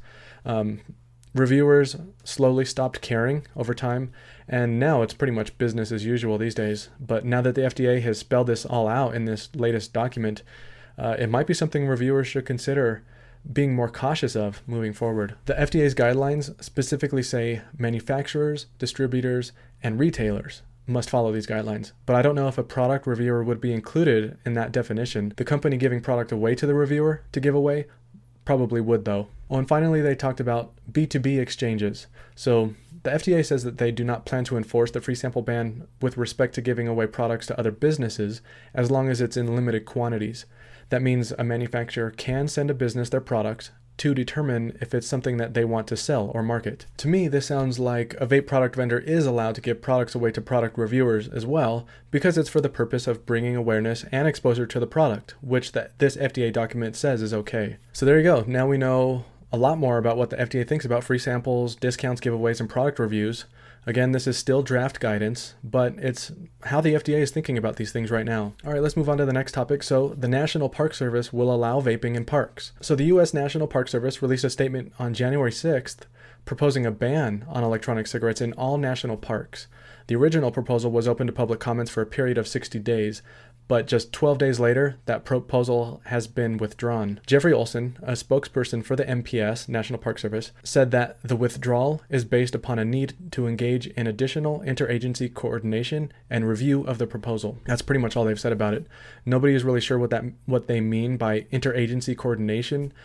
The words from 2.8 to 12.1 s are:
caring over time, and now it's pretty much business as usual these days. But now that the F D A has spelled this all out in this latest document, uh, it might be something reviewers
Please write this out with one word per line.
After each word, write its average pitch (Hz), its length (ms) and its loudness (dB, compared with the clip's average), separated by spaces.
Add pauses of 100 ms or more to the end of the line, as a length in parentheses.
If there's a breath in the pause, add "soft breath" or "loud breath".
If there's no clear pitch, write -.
caring 127 440 0 (100)
over 120 180 -4
time, 127 380 -4 (360 loud breath)
and 120 320 0
now 139 220 4
it's 110 140 -2
pretty 131 180 0
much 110 240 -4
business 113 340 -2
as 107 140 -4
usual 117 320 0
these 113 160 -2
days. 107 360 -4 (100)
But 113 260 -2
now 123 160 2
that 127 140 2
the 131 100 2
F 123 80 -2
D 127 140 0
A 123 140 4
has 113 180 -2
spelled 123 280 2
this 117 180 0
all 117 220 0
out 120 280 0
in 117 100 -2
this 107 300 -6
latest 117 380 -2
document, 113 500 -2 (520 loud breath)
uh, 113 220 -2
it 113 120 0
might 127 180 2
be 180 60 2
something 151 340 0
reviewers 131 400 2